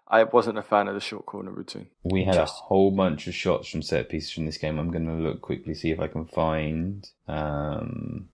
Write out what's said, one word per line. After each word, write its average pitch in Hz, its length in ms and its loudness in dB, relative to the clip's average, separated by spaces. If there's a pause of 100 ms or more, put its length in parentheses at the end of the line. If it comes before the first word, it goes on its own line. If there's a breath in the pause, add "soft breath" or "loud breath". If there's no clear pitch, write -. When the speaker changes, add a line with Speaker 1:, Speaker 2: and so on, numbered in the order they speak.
Speaker 1:
I 113 180 8
wasn't 110 340 2
a 104 40 -6
fan 104 260 2
of 98 60 -4
the 101 60 -4
short - 260 -10
corner 98 260 -10
routine. - 360 -12 (160)
Speaker 2:
We 95 200 2
had 95 120 4
a - 20 6
Speaker 3:
Just 78 240 2
Speaker 2:
whole 98 300 6
bunch 92 340 2
of 90 80 -6
shots - 340 0
from 80 140 -6
set - 260 0
pieces 78 240 -6
from 78 140 -4
this 78 120 -6
game. 78 200 -2
I'm 82 140 -2
gonna 82 280 -2
look 80 200 -2
quickly, 76 340 -6
see 82 160 -2
if 80 100 -2
I 78 80 -2
can 80 180 -6
find. 80 800 -2 (200)
Um, 73 1040 -4